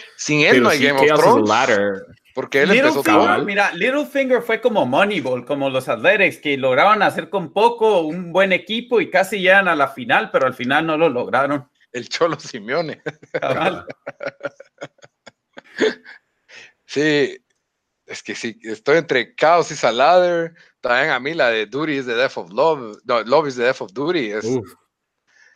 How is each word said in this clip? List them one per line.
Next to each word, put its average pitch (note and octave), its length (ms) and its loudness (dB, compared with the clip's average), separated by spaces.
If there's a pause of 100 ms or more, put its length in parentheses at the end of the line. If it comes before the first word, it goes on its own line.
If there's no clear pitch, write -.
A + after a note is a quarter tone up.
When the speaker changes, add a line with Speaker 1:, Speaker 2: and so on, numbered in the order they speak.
(180)
Speaker 1:
Sin D3+ 240 -2
él D#3+ 100 4
Speaker 2:
Pero B3 120 6
Speaker 1:
no G#3+ 60 4
hay D3+ 100 2
Speaker 2:
sí, C3+ 60 0
Speaker 1:
Game C#3+ 140 2
of D3 80 6
Speaker 2:
Chaos D3+ 120 4
is D#3 40 6
a G3 80 8
Speaker 1:
Thrones, D#3+ 180 2
Speaker 2:
ladder. G#2 560 0 (300)
Speaker 1:
porque C3+ 280 -2
él F3+ 80 2
empezó C4 160 4
Speaker 3:
Littlefinger, - 280 0
Speaker 1:
todo. G2+ 100 4
Speaker 2:
Cabal. G#3+ 200 0
Speaker 3:
mira, G3+ 280 0
Littlefinger B3+ 680 -2
fue A3+ 180 -4
como G#3+ 260 0
Moneyball, C#3 600 -2
como C#3 240 -2
los C3 180 -4
Athletics, D#3 520 2
que C#3+ 180 -2
lograban D3+ 460 2
hacer D#3+ 260 -2
con F3+ 240 -6
poco A3 480 2
un E3 320 -8
buen F#3+ 180 2
equipo A3+ 480 -2
y G#3 100 -4
casi F#3+ 300 0
llegan F#3 300 4
a D#3+ 80 0
la C#3 100 2
final, C3+ 420 -2
pero C#3 160 0
al B2 100 0
final C#3 300 -2
no D#3 120 -2
lo E3 100 2
lograron. C3 640 -2 (240)
Speaker 1:
El A#2+ 160 -10
Cholo E3 280 -2
Simeone. C3+ 640 -8 (380)
Speaker 3:
Cabal. D#3 520 -4
Speaker 1:
<laughs> - 40 -16 (3000)
Sí, D3 520 0 (680)
es - 160 -16
que G#2 140 -10
sí, A2+ 280 -12
estoy B2 340 -2
entre C3+ 380 -2
Chaos D#3+ 360 2
is C#3+ 120 -10
a B2 80 2
ladder, E3+ 640 2 (260)
también B2+ 300 0
a C3 100 0
mí C#3+ 140 -8
la C#3 160 2
de A2 160 0
Duty C#3+ 320 -6
is C3 80 -6
the A#2+ 80 -6
Death B2+ 240 -2
of F2 140 -12
Love, B2 540 -2
no, A#2 180 0
Love C#3+ 240 2
is B2+ 80 -8
the A#2+ 80 -4
Death B2+ 180 0
of G2+ 120 -12
Duty, C#3 380 -4
es G#2+ 140 -6
Speaker 2:
Uf, A#2+ 280 -6 (840)